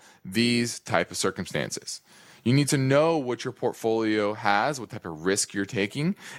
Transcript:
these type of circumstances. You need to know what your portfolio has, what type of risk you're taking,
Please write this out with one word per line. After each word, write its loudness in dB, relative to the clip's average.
these 0
type 0
of -10
circumstances. -4
You 2
need 4
to 2
know 4
what -4
your -6
portfolio 0
has, 2
what -12
type -12
of -8
risk 0
you're -2
taking, -2